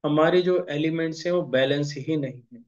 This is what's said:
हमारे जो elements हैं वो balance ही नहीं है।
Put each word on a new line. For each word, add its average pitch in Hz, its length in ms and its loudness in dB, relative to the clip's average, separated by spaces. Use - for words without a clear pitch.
हमारे 160 380 4
जो 180 280 0
elements 160 560 -2
हैं 175 60 0
वो 180 100 0
balance 139 560 0
ही 156 180 -4
नहीं 135 260 -6
है। 117 160 -20